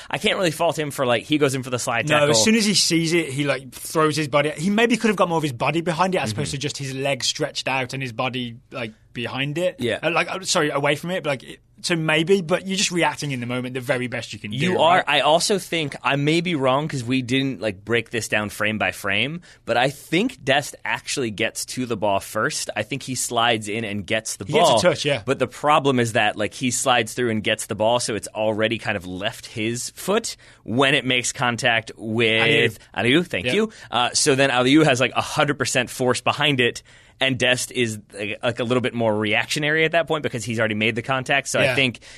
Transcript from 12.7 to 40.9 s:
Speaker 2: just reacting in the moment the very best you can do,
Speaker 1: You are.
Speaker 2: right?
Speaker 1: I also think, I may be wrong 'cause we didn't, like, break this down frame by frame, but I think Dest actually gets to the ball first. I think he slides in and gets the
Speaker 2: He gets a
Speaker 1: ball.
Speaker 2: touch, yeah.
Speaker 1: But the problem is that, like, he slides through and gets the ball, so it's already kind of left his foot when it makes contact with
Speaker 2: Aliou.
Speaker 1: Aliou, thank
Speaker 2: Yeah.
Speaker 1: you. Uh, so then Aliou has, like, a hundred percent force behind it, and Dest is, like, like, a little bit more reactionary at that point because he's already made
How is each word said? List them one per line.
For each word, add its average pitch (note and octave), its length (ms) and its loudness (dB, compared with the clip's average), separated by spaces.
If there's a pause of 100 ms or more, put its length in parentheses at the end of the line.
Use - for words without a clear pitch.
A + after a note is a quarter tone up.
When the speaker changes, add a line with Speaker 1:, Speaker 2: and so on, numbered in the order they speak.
Speaker 2:
just F#3+ 140 -2
reacting D3+ 400 -2
in C3 80 -4
the A#2+ 60 -6
moment B2+ 300 -6
the C3 60 -4
very B2+ 260 -2
best A#2 260 -8
you G#2+ 60 -12
can G#2 120 -10
do, B2 60 -6
Speaker 1:
You F3+ 220 0
are. E3+ 180 8
Speaker 2:
right? - 100 2
Speaker 1:
I D3 140 4
also E3+ 380 4
think, E3 440 -4
I B2+ 120 2
may D3+ 260 4
be E3+ 140 -2
wrong C3+ 320 2
'cause C#3 160 -4
we C3 200 0
didn't, C3 380 0
like, G2+ 220 -4
break A2+ 280 0
this A2+ 160 -4
down G#2+ 220 0
frame G#2+ 280 -2
by G2 140 0
frame, A#2 500 -2 (240)
but A2+ 120 -2
I B2+ 120 2
think F3 540 -2
Dest C#3 320 0 (100)
actually A#2+ 460 -4
gets G#2+ 340 -4
to B2+ 200 -6
the A#2 120 -4
ball G2 220 0
first. - 560 -4
I G#2+ 80 -2
think C3 200 -8
he C3 120 -8
slides A#2 520 0
in G#2+ 180 -4
and G2+ 200 -6
gets A2 320 -4
the G2+ 80 -10
Speaker 2:
He D3 80 -4
gets E3+ 160 6
a - 40 6
Speaker 1:
ball. A2+ 80 6
Speaker 2:
touch, D#3 240 2
yeah. C#3 200 0
Speaker 1:
But B2+ 140 0
the B2+ 80 2
problem C#3 520 2
is A2+ 140 0
that, G#2+ 220 2
like, G#2 180 -4
he B2+ 180 -4
slides A#2+ 420 0
through B2 180 0
and A2 120 -2
gets A2 240 -2
the A2 80 -6
ball, A2 240 2
so A#2+ 160 -2
it's G2 140 -6
already A2 500 0
kind G#2+ 180 -4
of F2 80 -8
left F#2 420 -8
his A#2 480 -4
foot - 400 -4 (280)
when C3+ 320 2
it A#2+ 100 0
makes B2 260 0
contact A#2+ 640 0
with A2+ 840 2 (160)
Speaker 2:
Aliou. B2 260 4
Speaker 1:
Aliou, E3+ 40 -6
thank F#2 220 -4
Speaker 2:
Yeah. B2+ 60 0
Speaker 1:
you. G#3+ 160 2 (220)
Uh, A#2+ 220 2
so C#3+ 220 2
then C3+ 160 4
Aliou B2+ 320 6
has, C3+ 160 4
like, B2 160 2
a A2 60 2
hundred C#3 380 0
percent B2 300 0
force B2 320 0
behind C#3+ 380 2
it, A#2+ 220 2 (380)
and C3 200 0
Dest B2+ 320 2
is, A2+ 280 -2 (140)
like, G#2 300 -8
like, A#2+ 160 -2
a C3 40 -2
little B2 180 2
bit A2+ 120 -4
more A2+ 240 0
reactionary D3 680 0
at D#3+ 80 0
that E3 140 2
point D#3 140 -2
because A#2+ 240 -4
he's A#2 140 -4
already A2 160 0
made A2 200 2